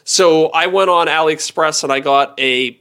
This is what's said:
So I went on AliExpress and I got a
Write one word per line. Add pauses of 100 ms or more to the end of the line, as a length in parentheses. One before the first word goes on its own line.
So
I
went
on
AliExpress
and
I
got
a